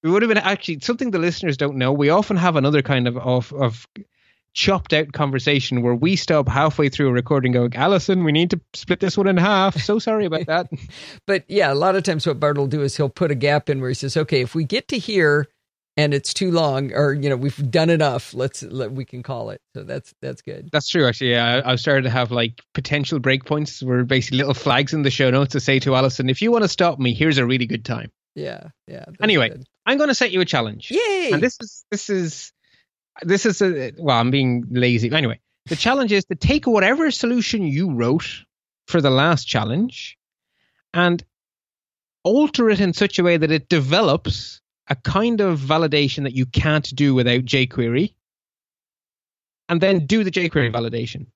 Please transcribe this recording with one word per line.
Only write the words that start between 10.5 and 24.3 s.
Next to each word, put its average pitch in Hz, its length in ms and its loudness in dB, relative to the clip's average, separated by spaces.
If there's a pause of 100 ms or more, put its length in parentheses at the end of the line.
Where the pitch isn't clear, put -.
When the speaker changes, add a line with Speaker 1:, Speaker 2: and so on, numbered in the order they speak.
Speaker 2:
<laughs> - 280 -20
But 196 220 -2
yeah, 180 240 2
a 139 40 0
lot 185 200 2
of 185 80 0
times 156 240 -2
what 143 100 -2
Bart 147 200 0
will 139 100 0
do 147 140 -2
is 139 160 -4
he'll 143 100 0
put 156 240 -2
a 143 40 0
gap 143 340 0
in 135 100 0
where 127 100 -4
he 131 40 -2
says, 135 240 -4
"Okay, 139 240 0
if 123 120 -6
we 160 120 -2
get 240 240 -4
to 277 80 -2
here 151 500 2 (480)
and 147 180 2
it's 143 200 -4
too 185 180 -2
long, 139 420 0
or, 143 200 2
you 143 160 -2
know, 135 60 0
we've 135 340 -4
done 160 200 2
enough, 151 440 0
let's, 127 300 -6
let, 117 280 -8
we 131 140 -8
can 123 180 -16
call 117 280 -8
it." 98 100 -16 (120)
So - 100 -12
that's, - 380 -12
that's 131 200 -10
good. - 300 -14
Speaker 1:
That's 147 180 -2
true, 156 180 2
actually. 120 240 0
Yeah, 120 340 2
I, 127 60 2
I've 123 100 2
started 139 220 2
to 127 60 0
have, 120 220 0
like, 117 300 -4 (120)
potential 143 460 -4
breakpoints 135 640 -2
where 127 220 0
basically 131 340 0